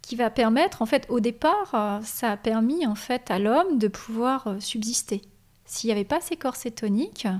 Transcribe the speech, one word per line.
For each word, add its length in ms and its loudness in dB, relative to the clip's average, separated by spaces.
qui 120 -10
va 140 2
permettre, 520 2
en 40 2
fait, 240 2
au 100 2
départ, 540 0
euh, 280 0
ça 300 -4
a 60 -2
permis, 500 2
en 80 0
fait, 340 -4
à 100 0
l'homme 380 4
de 120 4
pouvoir, 580 -2
euh, 140 -4
subsister. 600 -4
S'il 240 -4
n'y 20 2
avait 140 0
pas 160 0
ces 160 -6
corps 180 -4
cétoniques, 720 -2